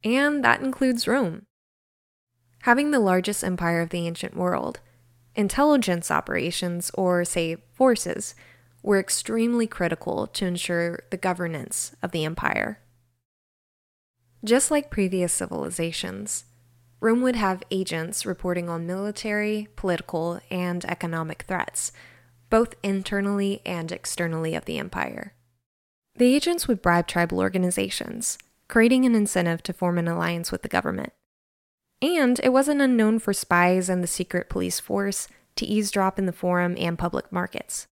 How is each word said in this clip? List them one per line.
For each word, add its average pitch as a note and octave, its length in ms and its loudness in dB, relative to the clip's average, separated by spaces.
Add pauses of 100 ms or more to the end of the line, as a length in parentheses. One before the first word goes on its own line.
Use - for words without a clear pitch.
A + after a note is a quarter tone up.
And C#4 400 2
that - 180 4
includes C4 460 0
Rome. A3 380 0 (1160)
Having C#4+ 280 4
the C#4 100 4
largest F#3+ 420 2
empire F3 380 0
of E3+ 100 -2
the E3+ 160 -4
ancient E3+ 300 -8
world, F3+ 440 -2 (540)
intelligence G#3+ 760 2
operations, - 840 -2
or, F3+ 300 2
say, E3+ 320 -2 (160)
forces, - 640 0 (480)
were G3+ 160 4
extremely A3+ 680 0
critical - 600 -4
to - 200 -4
ensure E3+ 540 -2 (100)
the F#3+ 60 -4
governance F3 840 -4
of F3+ 100 -4
the D#3+ 120 -2
empire. - 560 -2 (1600)
Just A#3+ 260 4
like D4 200 0
previous F3+ 420 0
civilizations, F3+ 1120 -6 (560)
Rome A#3 220 2
would B3+ 140 2
have F#3+ 340 0
agents F3+ 560 -4
reporting F3 420 -4
on E3 180 -6
military, G#3 920 -4
political, E3+ 640 -2 (100)
and F3+ 340 -4
economic E3 640 -6
threats, - 440 -4 (580)
both A3+ 320 4
internally G3+ 840 0
and E3 260 -4
externally D#3+ 640 -4
of - 120 -4
the D#2 120 -4
empire. - 560 -6 (840)
The B3 180 6
agents E4+ 340 0
would G#3+ 140 0
bribe F3 240 4
tribal F3 340 0
organizations, F#3+ 960 -2 (320)
creating A#3+ 360 6
an A#3+ 100 6
incentive F3 500 2
to F#3 80 -6
form F3 260 0
an E3+ 80 0
alliance E3+ 460 -2
with - 100 -6
the - 60 -8
government. - 440 -2 (880)
And C4+ 420 2
it - 60 4
wasn't C#4 320 4
unknown A3+ 400 4
for G3+ 120 -2
spies F3+ 560 4
and F3+ 140 0
the F3 60 -2
secret - 400 -4
police - 320 -2
force G3 480 -4 (280)
to - 80 -4
eavesdrop G3+ 540 0
in G3 80 0
the F3 60 -2
forum F3 460 0
and E3+ 200 -2
public - 320 -4
markets. - 640 -6